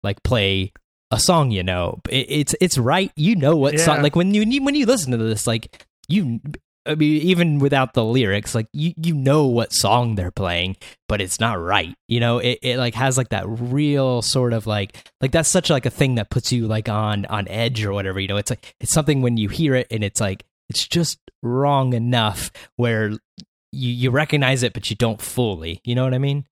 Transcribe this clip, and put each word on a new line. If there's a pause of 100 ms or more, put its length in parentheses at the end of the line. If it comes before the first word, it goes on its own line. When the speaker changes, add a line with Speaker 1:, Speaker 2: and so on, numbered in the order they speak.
Speaker 1:
like,
play (400)
a
song,
you
know. (100)
It,
it's,
it's
right,
you
know
what
song,
Speaker 2:
Yeah.
Speaker 1:
like,
when
you,
when
you
listen
to
this,
like, (220)
you, (480)
I
mean,
even
without
the
lyrics,
like,
you,
you
know
what
song
they're
playing, (320)
but
it's
not
right, (140)
you
know.
It,
it,
like,
has,
like,
that
real
sort
of,
like, (240)
like,
that's
such,
like,
a
thing
that
puts
you,
like,
on,
on
edge
or
whatever,
you
know.
It's
like,
it's
something
when
you
hear
it
and
it's
like, (240)
it's
just (240)
wrong
enough (280)
where
you, (540)
you
recognize
it,
but
you
don't
fully,
you
know
what
I
mean? (100)